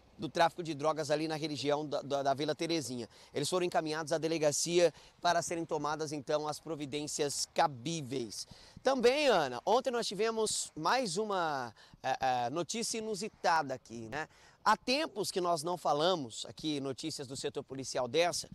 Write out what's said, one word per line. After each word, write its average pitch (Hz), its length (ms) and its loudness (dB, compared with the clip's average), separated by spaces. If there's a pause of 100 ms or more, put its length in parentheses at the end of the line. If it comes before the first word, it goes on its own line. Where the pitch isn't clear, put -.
(180)
do 170 100 -6
tráfico 165 340 2
de 160 120 -6
drogas 147 360 0
ali 151 180 2
na 156 80 -2
região 147 520 0
da, 139 140 -4
da, 139 220 -2
da 139 100 4
Vila 147 200 0
Terezinha. 135 540 -2 (260)
Eles 143 160 0
foram 180 160 2
encaminhados 160 460 -2
à 165 60 2
delegacia 160 760 4 (280)
para 170 200 4
serem 170 220 -4
tomadas, 151 480 -2
então, 151 380 -2
as 147 100 -6
providências 147 960 -4
cabíveis. 135 920 -2 (360)
Também, 269 460 4
Ana, 147 380 4
ontem 240 240 4
nós 233 160 0
tivemos 220 720 0
mais 185 400 0
uma, 170 580 -2 (280)
é, 131 180 -2
é, 123 300 2
notícia 175 480 -2
inusitada 180 760 0
aqui, 117 360 -10
né? 151 180 -6 (380)
Há 214 120 6
tempos 254 520 -2
que 185 120 0
nós 175 200 2
não 175 160 -2
falamos 156 720 0
aqui 147 320 -4
notícias 135 480 -6
do 135 80 -10
setor 143 300 -6
policial 135 420 -4
dessa. 156 460 0